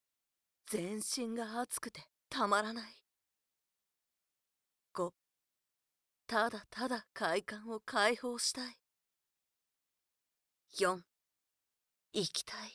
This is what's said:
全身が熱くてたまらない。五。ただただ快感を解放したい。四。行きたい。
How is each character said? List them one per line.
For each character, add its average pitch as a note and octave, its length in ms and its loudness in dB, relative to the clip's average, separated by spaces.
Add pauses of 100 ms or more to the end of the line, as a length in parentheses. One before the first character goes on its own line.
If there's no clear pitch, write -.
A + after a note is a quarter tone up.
(640)
全 G3 300 -2
身 A3+ 400 -2
が A#3 260 -4
熱 - 180 4
く - 120 -6
て - 100 -14 (280)
た C4 180 2
ま G3+ 160 6
ら A3 100 -6
な A#3 80 -8
い。 - 20 -14 (2000)
五。 F3+ 220 -2 (1120)
た A3+ 240 2
だ G#3+ 220 -8
た A#3+ 160 -4
だ A#3+ 260 -4
快 F#3 300 2
感 G#3+ 260 -10
を A3 100 -6
解 A3 360 4
放 A#3+ 240 -4
し - 140 2
た B3+ 140 -8
い。 A#3+ 80 -16 (2000)
四。 F#3 320 2 (1120)
行 C3+ 180 0
き - 120 -2
た - 100 -12
い。 - 40 -10 (180)